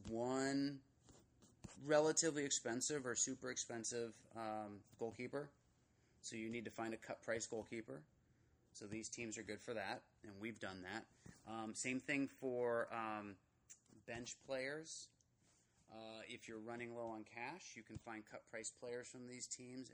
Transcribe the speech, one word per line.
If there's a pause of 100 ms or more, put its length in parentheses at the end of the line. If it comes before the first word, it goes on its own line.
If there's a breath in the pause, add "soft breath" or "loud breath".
one (1040)
relatively
expensive
or
super
expensive, (220)
um, (200)
goalkeeper. (720 soft breath)
So
you
need
to
find
a
cut
price
goalkeeper. (720 soft breath)
So
these
teams
are
good
for
that, (220)
and
we've
done
that. (460 loud breath)
Um,
same
thing (120)
for,
um, (720)
bench (100)
players. (840 soft breath)
Uh,
if
you're
running
low
on
cash,
you
can
find
cut
price
players
from
these
teams